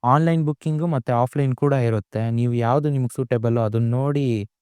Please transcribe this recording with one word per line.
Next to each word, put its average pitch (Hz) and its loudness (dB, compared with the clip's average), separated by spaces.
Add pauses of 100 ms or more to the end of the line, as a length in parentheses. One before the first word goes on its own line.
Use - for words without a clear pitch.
ಆನ್‌ಲೈನ್ 160 4
ಬುಕಿಂಗು 156 -4
ಮತ್ತೆ 131 -2
ಆಫ್‌ಲೈನ್ 127 0
ಕೂಡ 143 0
ಇರುತ್ತೆ. 113 -2
ನೀವು 120 0
ಯಾವ್ದು 123 0
ನಿಮ್ಗೆ 131 -2
ಸೂಟೇಬಲ್ 120 0
ಅದನ್ನ 113 0
ನೋಡಿ 131 -2 (120)